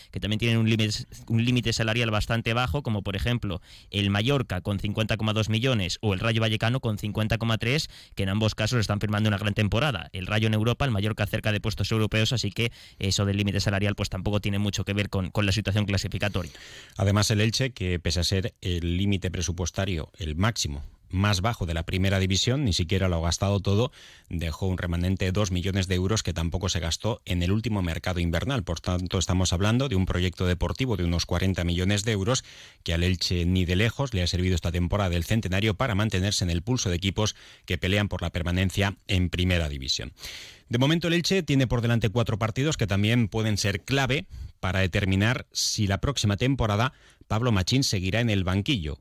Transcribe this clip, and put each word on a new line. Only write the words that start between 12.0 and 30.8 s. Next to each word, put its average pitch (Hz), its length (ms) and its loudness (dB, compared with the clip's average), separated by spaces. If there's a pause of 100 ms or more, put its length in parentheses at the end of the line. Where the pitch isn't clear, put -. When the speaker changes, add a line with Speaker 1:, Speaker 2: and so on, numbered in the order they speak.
Speaker 1:
así 104 180 -2
que 113 220 -2 (260)
eso 98 260 0
del 98 120 0
límite 101 240 2
salarial 101 340 0
pues 98 140 -2
tampoco 101 320 -2
tiene 101 180 -2
mucho 101 260 -2
que 101 100 -2
ver 101 140 -2
con, 92 220 -2
con 104 160 0
la 98 60 0
situación 104 400 0
clasificatoria. 98 600 -2 (440)
Speaker 2:
Además, 101 340 4
el 104 120 2
Elche, 123 300 0
que 90 280 -2
pese 87 200 -2
a 85 40 2
ser 92 380 0
el 87 340 0
límite 95 340 0
presupuestario, 90 880 -4
el 76 180 -6
máximo 80 460 -2 (280)
más 95 320 2
bajo 117 240 -2
de 82 80 -2
la 82 80 -2
primera 95 360 0
división, 98 460 2
ni 98 80 2
siquiera 92 340 0
lo 90 100 2
ha 82 120 0
gastado 98 320 0
todo, 101 320 0 (380)
dejó 85 360 -4
un 92 120 0
remanente 90 480 0
de 92 60 2
dos 101 180 0
millones 90 360 0
de 92 100 0
euros 95 260 0
que 90 100 -4
tampoco 85 380 -2
se 82 100 -4
gastó 85 460 -2
en 87 160 0
el 90 100 2
último 110 300 0
mercado 87 380 -2
invernal. 85 440 0
Por 85 160 -4
tanto, 90 380 -2
estamos 90 340 0
hablando 113 380 2
de 95 60 0
un 92 100 2
proyecto 90 400 0
deportivo 90 500 0